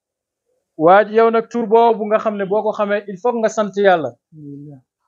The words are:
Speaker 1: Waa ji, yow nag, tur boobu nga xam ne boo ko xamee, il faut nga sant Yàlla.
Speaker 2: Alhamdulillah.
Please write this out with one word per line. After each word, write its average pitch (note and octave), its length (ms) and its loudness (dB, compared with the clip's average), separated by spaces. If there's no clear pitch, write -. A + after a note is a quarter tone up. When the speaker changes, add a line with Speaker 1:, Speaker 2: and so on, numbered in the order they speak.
Speaker 1:
Waa F#3 260 6
ji, G#3+ 100 -12
yow A3+ 140 4
nag, A3+ 200 -2
tur A#3 180 -4
boobu A3+ 380 2
nga G#3 140 -2
xam G#3+ 180 -4
ne G3+ 80 -4
boo G#3 180 -2
ko G#3+ 80 -2
xamee, G#3 360 -4
il G3 100 -12
faut A#3+ 160 -4
nga A3 160 -2
sant G#3 260 -4
Yàlla. F3+ 340 2
Speaker 2:
Alhamdulillah. C#3+ 680 -20